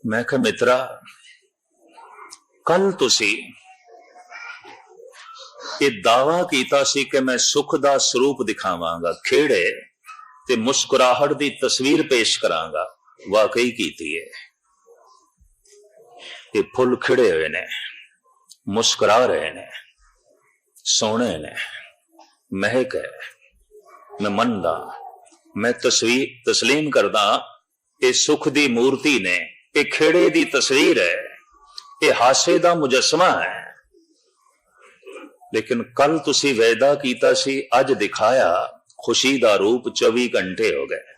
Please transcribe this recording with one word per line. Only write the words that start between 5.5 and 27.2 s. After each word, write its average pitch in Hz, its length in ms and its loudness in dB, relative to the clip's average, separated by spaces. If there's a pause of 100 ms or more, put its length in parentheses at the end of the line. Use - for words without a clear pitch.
ਇਹ 113 220 0
ਦਾਅਵਾ 139 380 4
ਕੀਤਾ 139 420 0
ਸੀ 135 200 0
ਕਿ 135 160 0
ਮੈਂ 127 180 -2
ਸੁੱਖ 147 380 0
ਦਾ 139 220 2
ਸਰੂਪ 131 480 0
ਦਿਖਾਵਾਂਗਾ, 85 800 -4
ਖੇੜੇ 127 540 0 (680)
ਤੇ 123 80 2
ਮੁਸਕਰਾਹਟ 127 760 2
ਦੀ 143 300 -4
ਤਸਵੀਰ 135 400 0
ਪੇਸ਼ 123 380 0
ਕਰਾਂਗਾ, 82 560 -4 (340)
ਵਾਕਈ 110 400 2
ਕੀਤੀ 80 500 -8
ਹੈ। - 60 -18 (2250)
ਇਹ 101 80 2 (140)
ਫੁੱਲ 127 200 2
ਖਿੜੇ 123 360 2
ਹੋਏ 80 160 0
ਨੇ, 82 180 -6 (1000)
ਮੁਸਕਰਾ 110 580 2
ਰਹੇ 80 240 -2
ਨੇ, - 160 -16 (1160)
ਸੋਹਣੇ 110 540 -2
ਨੇ, 76 160 -14 (1000)
ਮਹਿਕ 113 440 -2
ਹੈ। 67 140 -8 (1120)
ਮੈਂ 104 80 -2
ਮੰਨਦਾ, 98 600 -2 (680)
ਮੈਂ 117 160 0
ਤਸਵੀਰ, 120 800 -2
ਤਸਲੀਮ 139 380 0
ਕਰਦਾ, 107 560 0 (560)